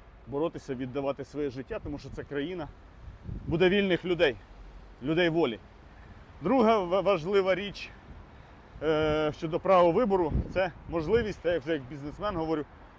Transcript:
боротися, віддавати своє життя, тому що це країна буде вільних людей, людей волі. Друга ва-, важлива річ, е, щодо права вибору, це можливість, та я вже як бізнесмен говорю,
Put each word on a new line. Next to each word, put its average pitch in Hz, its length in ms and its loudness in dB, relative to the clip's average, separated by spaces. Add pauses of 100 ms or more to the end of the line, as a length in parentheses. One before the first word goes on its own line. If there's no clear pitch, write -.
(260)
боротися, 143 480 -6
віддавати 135 500 -4
своє 143 260 -6
життя, 135 340 -8
тому 147 140 -8
що 135 120 -14
це 147 140 -10
країна 147 440 -8 (760)
буде 170 220 4
вільних 190 360 2
людей, 160 320 2 (640)
людей 160 260 2
волі. 156 300 0 (840)
Друга 220 360 4
ва-, 185 220 2
важлива 190 540 2
річ, 202 360 -6 (920)
е, 151 540 2
щодо 165 240 -4
права 180 300 6
вибору, 190 420 2 (200)
це 180 200 0 (160)
можливість, 175 540 0
та 175 100 0
я 170 60 0
вже 147 140 -4
як 143 100 -2
бізнесмен 147 540 -8
говорю, 160 280 -2 (340)